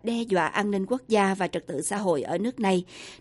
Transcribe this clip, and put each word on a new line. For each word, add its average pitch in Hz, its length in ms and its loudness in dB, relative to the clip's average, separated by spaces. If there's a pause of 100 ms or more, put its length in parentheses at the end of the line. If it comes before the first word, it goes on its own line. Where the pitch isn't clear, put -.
đe 233 180 -2
dọa 185 260 2
an 208 240 0
ninh 196 140 0
quốc 247 220 -2
gia 196 280 4
và 190 120 -2
trật - 200 -6
tự 151 140 -6
xã 202 160 -4
hội 180 240 2
ở 143 160 -2
nước 226 220 -4
này, 190 260 2 (360)